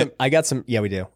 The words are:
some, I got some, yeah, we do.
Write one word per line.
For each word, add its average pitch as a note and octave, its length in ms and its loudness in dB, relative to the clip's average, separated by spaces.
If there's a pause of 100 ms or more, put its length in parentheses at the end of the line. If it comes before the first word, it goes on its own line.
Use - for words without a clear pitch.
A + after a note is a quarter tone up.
some, - 120 -14
I C3 80 2
got D#3 160 4
some, C3 220 -2
yeah, A2+ 140 0
we G#2 100 0
do. F#2+ 260 -4